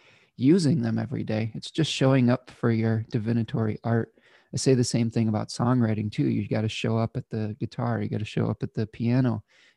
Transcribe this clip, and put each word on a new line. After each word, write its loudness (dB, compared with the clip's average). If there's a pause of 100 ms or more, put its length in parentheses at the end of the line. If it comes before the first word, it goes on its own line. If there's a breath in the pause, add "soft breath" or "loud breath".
(360 soft breath)
using 4
them -2
every -4
day. -4
It's -12
just -2
showing 4
up -2
for -2
your 0
divinatory -2
art 0 (380 soft breath)
I -4
say 4
the 4
same 0
thing 0
about -2
songwriting 0
too. -2
You -2
gotta 0
show -2
up -2
at -10
the -6
guitar, -4
you -4
gotta -4
show -2
up -4
at -8
the -2
piano, 0 (340 soft breath)